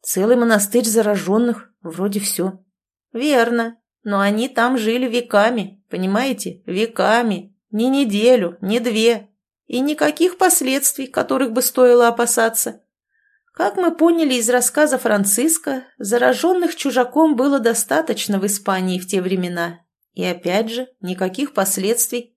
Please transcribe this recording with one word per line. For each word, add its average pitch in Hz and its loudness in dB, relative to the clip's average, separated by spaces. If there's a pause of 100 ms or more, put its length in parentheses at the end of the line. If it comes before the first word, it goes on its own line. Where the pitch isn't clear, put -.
«Целый 220 0
монастырь 233 2
зараженных, 214 0 (100)
вроде 190 -6
все». 185 -6 (520)
«Верно, 233 0 (240)
но 202 -2
они 214 0
там 254 0
жили 226 0
веками, 226 0
понимаете, 196 -4
веками, 202 -2 (140)
не 220 0
неделю, 226 2
не 208 -2
две, 226 0 (380)
и 247 -4
никаких 302 0
последствий, 269 0
которых 262 -2
бы 247 0
стоило 240 6
опасаться. 233 -2 (720)
Как 403 -2
мы 339 0
поняли 330 2
из 233 0
рассказа 254 2
Франциска, 254 -2 (140)
зараженных 254 0
чужаком 269 2
было 277 2
достаточно 226 -2
в 196 -2
Испании 185 -2
в 185 -10
те 190 -2
времена, 175 -4 (340)
и 180 -6
опять 180 -2
же, 247 -8 (120)
никаких 185 -6
последствий. 220 -4